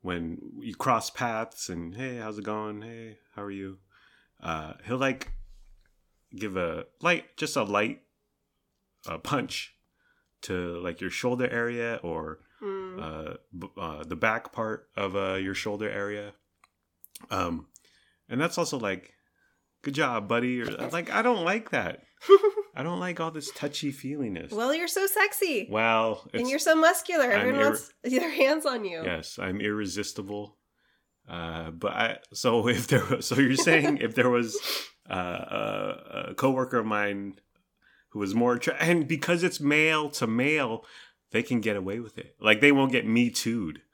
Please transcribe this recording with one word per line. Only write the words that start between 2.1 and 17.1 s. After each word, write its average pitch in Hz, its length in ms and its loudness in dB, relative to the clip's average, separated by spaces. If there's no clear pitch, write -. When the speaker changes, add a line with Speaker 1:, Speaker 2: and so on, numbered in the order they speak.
Speaker 1:
how's 107 200 -10
it 107 60 -10
going? 107 380 -6
Hey, 113 360 -16
how 104 80 -10
are 101 80 -8
you?" 95 260 -10
Uh, 78 320 -6
he'll, 123 120 -2
like, 131 340 -2
give 95 220 -6
a 82 280 -4
light, - 360 0
just 151 180 -4
a 123 80 2
light, 104 380 0
uh, 82 100 -6
punch - 580 -4
to, 87 400 -4
like, 90 180 -6
your 95 100 -4
shoulder 123 400 -2
area 117 540 -2
or, 80 360 -6
Speaker 2:
Mm. 190 400 -8
Speaker 1:
uh, 78 360 -10
b-, 87 200 -12
uh, 80 260 -8
the 82 120 -6
back 110 360 0
part 110 440 -6
of, 98 200 -2
uh, 95 200 0
your 95 200 -2
shoulder 104 340 -4
area. 104 440 -6